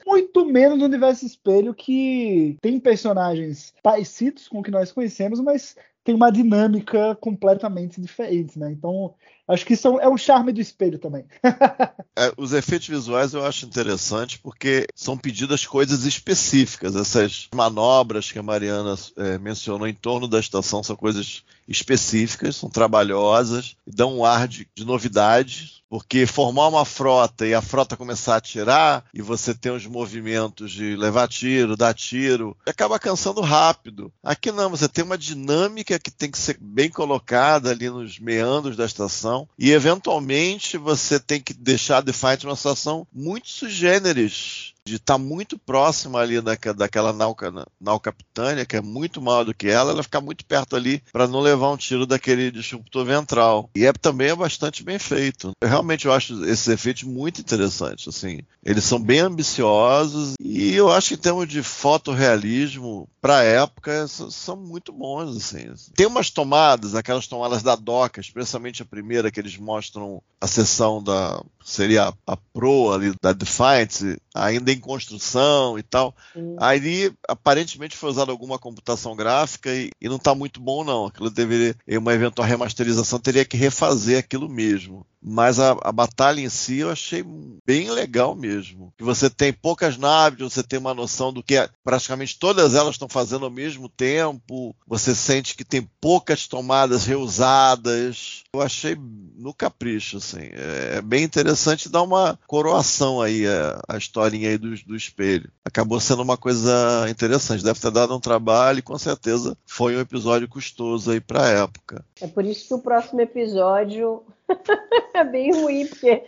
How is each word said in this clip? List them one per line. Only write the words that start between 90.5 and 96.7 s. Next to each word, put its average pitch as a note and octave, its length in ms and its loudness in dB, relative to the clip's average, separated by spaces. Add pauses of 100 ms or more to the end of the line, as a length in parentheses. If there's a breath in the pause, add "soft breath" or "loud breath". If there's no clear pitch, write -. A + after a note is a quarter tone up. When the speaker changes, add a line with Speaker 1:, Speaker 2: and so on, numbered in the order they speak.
Speaker 2:
tem C3 160 -4
uma C3 160 -4
noção B2 360 -4
do B2 120 -12
que C#3 140 2
é, B2+ 120 2 (140)
praticamente B2+ 560 -4
todas F3 340 4
elas D3 220 4
estão C3+ 120 -12
fazendo C3 380 -4
ao B2+ 60 -8
mesmo C3 360 -10
tempo. C3 880 -4 (120)
Você A2+ 260 0
sente C3+ 420 0
que - 80 -14
tem B2 240 -4 (140)
poucas E3 460 0
tomadas B2+ 580 2